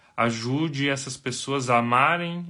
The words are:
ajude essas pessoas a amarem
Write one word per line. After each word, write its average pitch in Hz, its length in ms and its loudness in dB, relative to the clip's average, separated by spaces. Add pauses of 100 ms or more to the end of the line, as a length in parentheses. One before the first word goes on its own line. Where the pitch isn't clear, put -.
(160)
ajude 135 720 0
essas 135 280 -4
pessoas 131 540 -4
a 120 80 6
amarem 170 720 2